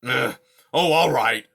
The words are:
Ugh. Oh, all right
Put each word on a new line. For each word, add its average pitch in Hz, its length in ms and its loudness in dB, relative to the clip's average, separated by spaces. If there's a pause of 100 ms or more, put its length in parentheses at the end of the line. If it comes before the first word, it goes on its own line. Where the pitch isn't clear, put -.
Ugh. 127 300 -2 (380)
Oh, 170 180 0
all 165 200 2
right 113 440 -2